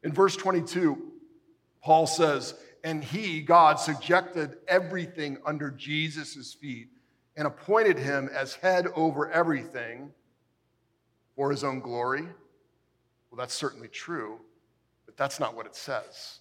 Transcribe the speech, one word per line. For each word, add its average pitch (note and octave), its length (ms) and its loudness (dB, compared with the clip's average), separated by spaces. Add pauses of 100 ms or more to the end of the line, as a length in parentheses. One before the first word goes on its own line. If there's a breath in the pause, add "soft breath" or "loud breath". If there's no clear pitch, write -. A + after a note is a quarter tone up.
In D#3 100 -4
verse F#3+ 240 4
twenty-two, F3 720 0 (680)
Paul D#3+ 260 6
says, D3 460 2 (300 loud breath)
"And D#3+ 200 -4
he, D#3+ 380 -4
God, D#3+ 340 8
subjected D#3+ 920 0
everything E3 760 -2
under D3+ 280 -4
Jesus' D3 840 -6
feet B2 360 -14 (460 soft breath)
and D3+ 120 -4
appointed G3+ 500 4
him C3+ 340 -2
as C3+ 240 -6
head F3+ 400 2
over D3+ 340 0
everything C3+ 840 -2 (1200)
for C#3 160 0
his C3+ 120 -2
own C3 180 -2
glory." B2 400 -2
Well, - 1160 -20
that's B2 180 -6
certainly A#2 340 -8
true, A2+ 500 -10 (680)
but - 120 -20
that's C#3 220 -4
not A#2 160 -4
what A2+ 100 -12
it - 100 -20
says. - 640 -10